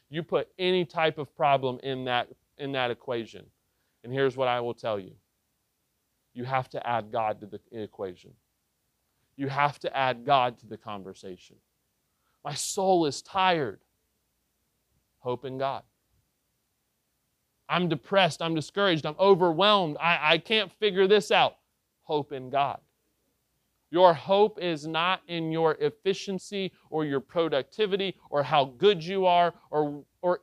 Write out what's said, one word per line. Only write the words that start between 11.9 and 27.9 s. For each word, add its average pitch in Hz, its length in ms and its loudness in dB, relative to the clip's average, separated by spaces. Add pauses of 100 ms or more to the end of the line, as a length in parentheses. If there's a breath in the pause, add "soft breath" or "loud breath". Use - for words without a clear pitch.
"My 143 120 -8
soul 185 520 0
is 139 160 -4
tired." 175 580 -2 (1400)
Hope 123 260 -8
in 131 140 -10
God. 135 240 -6 (1900)
"I'm 170 200 0
depressed. 175 520 0
I'm 165 140 -4
discouraged. 160 500 0
I'm 156 140 -6
overwhelmed. 185 840 4
I, 160 340 2
I 170 40 0
can't 202 340 -2
figure 196 340 2
this 202 240 4
out." 165 280 2 (440)
Hope 151 300 -4
in 131 160 -10
God. 135 320 -2 (1080)
Your 175 240 8
hope 202 440 2
is 160 280 -4
not 165 420 -2
in 165 240 -4
your 160 280 2
efficiency 190 920 -4 (160 soft breath)
or 156 160 -4
your 139 160 -2
productivity 175 960 -2 (140 soft breath)